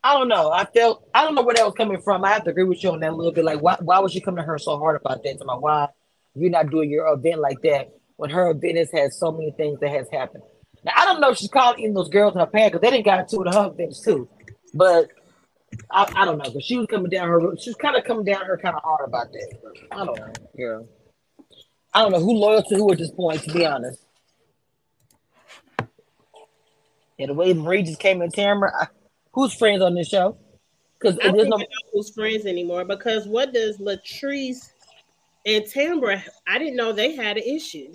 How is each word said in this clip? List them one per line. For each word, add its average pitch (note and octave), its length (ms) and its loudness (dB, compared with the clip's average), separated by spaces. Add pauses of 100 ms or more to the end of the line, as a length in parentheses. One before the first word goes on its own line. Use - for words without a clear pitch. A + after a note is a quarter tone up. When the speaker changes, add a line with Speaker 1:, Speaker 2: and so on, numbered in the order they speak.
Speaker 1:
I C4+ 80 4
don't C4 160 2
know. E3+ 240 2
I G3 140 2
felt, A#3 480 2
I C4+ 100 4
don't D#4 100 0
know C4+ 80 2
where A#3+ 120 2
that A3+ 100 6
was G3+ 100 0
coming G#3 280 -2
from. G3 240 0
I G3+ 80 4
have G#3+ 100 -4
to E3+ 60 -2
agree F3 140 2
with F#3 200 -2
you F#3 80 2
on D#3+ 80 -4
that D#3+ 100 -2
a E3 60 -6
little E3 160 -2
bit. E3 100 0
Like, D3+ 200 -2
why, F3+ 180 2
why F3+ 200 4
would F#3 140 -2
you F3+ 60 -6
come F3+ 160 -6
to E3 60 -6
her D#3 160 -6
so D3+ 200 -4
hard D3+ 220 0
about - 220 -6
that? C3+ 160 -6
To C3+ 80 -16
my, B2+ 80 -6
why D3 340 0 (460)
you're E3+ 160 0
not D#3+ 180 2
doing D3+ 220 0
your D#3 200 0
event D#3 300 0
like C#3+ 220 -2
that C#3+ 260 2 (280)
when D3 120 -8
her F3 220 2
event E3 260 -2
has E3 160 0
had C#3+ 220 0
so E3 180 -2
many D#3+ 200 -6
things D3 280 -4
that C#3+ 100 -2
has C#3 220 -4
happened? C3 320 -8 (400)
Now, - 100 -4
I E4+ 120 6
don't F4 160 2
know C4+ 80 6
if A#3 80 -2
she's G3+ 100 -8
calling A#3+ 340 4
in G#3+ 120 -4
those F3+ 160 -2
girls G3+ 240 4
in F3+ 60 -2
her D#3+ 60 4
past G#3+ 260 2
'cause E3+ 100 -2
they A#3 80 6
didn't A#3 160 2
got F#3+ 140 4
into G3 220 -4
it F3 40 -2
in F3 80 0
her G3+ 140 4
events E3 360 -8
too. D3 240 0 (460)
But E3+ 340 6 (840)
I, G3+ 240 2
I G3 120 2
don't D#3+ 100 0
know. C#3 160 -8
But C#3 100 -8
she B3 140 -4
was A#3 100 -2
coming F#3+ 220 -4
down F3+ 180 -2
her, E3+ 140 4 (160)
she - 140 -12
was - 60 -10
kinda B3+ 260 0
coming A3 240 -4
down G3 180 -2
her F#3 140 -4
kinda E3 260 -4
hard D3+ 240 -2
about A#2+ 240 -6
that. - 300 -14
But - 360 -18
I G3 60 -8
don't A#2+ 140 -8
know. A2 140 -16 (220)
Yeah. A2+ 260 -8 (1120)
I G#3+ 80 4
don't G#3 100 4
know E3+ 80 4
who G#3 140 2
loyal G#3+ 280 4
to G3+ 140 0
who G3+ 160 4
at D#3 60 2
this D#3+ 120 -6
point, D#3+ 340 -4
to D#3 100 -8
be E3+ 100 2
honest. B2+ 400 -4 (3250)
And C3+ 120 -6
the C#3 40 -4
way F3+ 200 2
Marie E3+ 280 0
just D#3+ 180 -6
came F#3 220 2
in, E3+ 80 -4
Tamara, G3+ 480 0
I, D#3+ 80 -2 (460)
who's B3+ 220 0
friends G3+ 280 4
on F3+ 120 2
this F3 140 -4
show? F#3+ 280 0 (640)
'Cause F#3 220 2
Speaker 2:
I G#3 60 2
don't F#3+ 100 4
Speaker 1:
there's G#3+ 100 6
Speaker 2:
even G#3 40 0
Speaker 1:
no G#3+ 80 2
Speaker 2:
know G3 80 -6 (260)
who's G#3 200 -4
friends G#3+ 340 -4
anymore, F3 380 -4
because G3+ 440 -4
what B3+ 240 -2
does G#3+ 260 -2
Latrice B3+ 920 -8 (760)
and G#3+ 200 2
Tamara, C4 560 -2 (240)
I G3 120 0
didn't C#4+ 180 -4
know A3+ 160 -2
they A#3+ 220 -2
had G#3+ 220 -6
an A3 80 -6
issue. F#3 500 -8